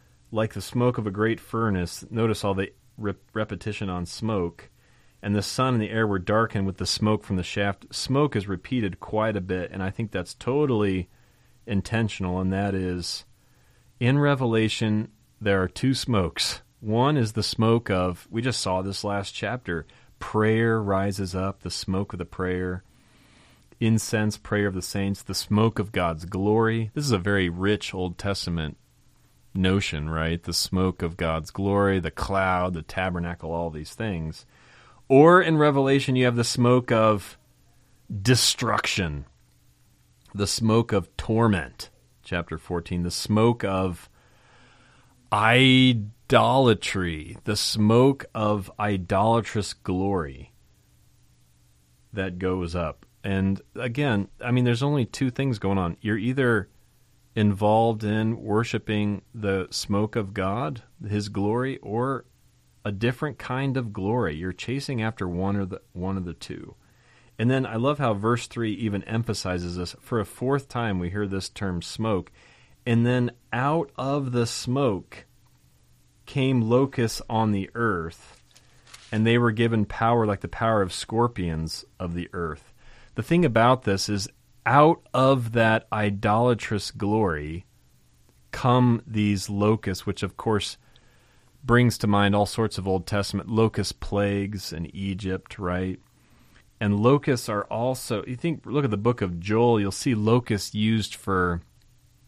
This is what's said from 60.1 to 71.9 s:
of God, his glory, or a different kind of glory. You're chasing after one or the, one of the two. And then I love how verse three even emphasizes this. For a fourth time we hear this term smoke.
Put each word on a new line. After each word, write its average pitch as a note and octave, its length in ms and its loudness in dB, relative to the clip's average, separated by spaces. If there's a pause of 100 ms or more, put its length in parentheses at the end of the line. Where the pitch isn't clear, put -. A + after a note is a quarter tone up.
of G2+ 200 -4
God, A2+ 480 -4 (240)
his G#2 220 -2
glory, A2 500 -2
or A#2+ 460 -4 (600)
a G#2+ 60 -4
different A#2+ 480 -2
kind C3 380 -4
of A#2 160 -6
glory. F#2+ 420 0
You're F2 180 -6
chasing C3 480 -6
after A2 260 -4
one F#2+ 280 -2
or G2 100 -2
the, F#2 160 -10 (120)
one F#2+ 240 -4
of F2+ 80 -6
the E2+ 80 -8
two. - 420 -14 (640)
And A#2 100 2
then C3 160 2
I A2+ 120 -4
love C#3 200 0
how B2 160 0
verse A2+ 320 0
three A2+ 280 -4
even G2+ 320 -4
emphasizes F#2 720 -4
this. F2+ 220 -8
For A#2 200 -4
a G2+ 60 -2
fourth C3 440 -4
time A2 300 -2
we F2 100 -4
hear G#2 160 -4
this F#2+ 240 -6
term F2+ 320 -4
smoke. G#2+ 500 -4 (540)